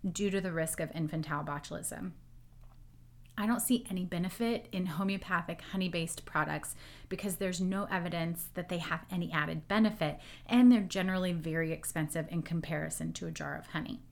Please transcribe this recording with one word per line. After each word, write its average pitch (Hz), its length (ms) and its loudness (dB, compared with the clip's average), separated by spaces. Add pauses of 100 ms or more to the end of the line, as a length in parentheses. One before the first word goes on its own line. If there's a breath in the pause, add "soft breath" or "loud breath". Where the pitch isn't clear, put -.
(100)
due 202 200 0
to 196 100 2
the 180 100 -2
risk 160 300 0
of 160 140 0
infantile 151 500 0
botulism. 156 680 -6 (1200)
I 202 100 0
don't 240 140 2
see 240 300 2
any 185 160 -2
benefit 185 680 -2
in 185 140 0
homeopathic 180 760 0
honey-based 175 640 -2
products 151 500 0 (360 loud breath)
because 190 260 -2
there's 185 240 -2
no 190 300 0
evidence 170 640 -2
that 175 160 -6
they 180 80 0
have 165 320 -4
any 175 200 0
added 160 380 -2
benefit, 202 500 4 (280 loud breath)
and 247 260 10
they're 220 80 10
generally 185 540 2
very 160 380 0
expensive 156 580 -2
in 170 100 0
comparison 160 720 -2
to 170 140 -6
a 165 40 -4
jar 147 240 -6
of - 120 -8
honey. - 340 -6 (120)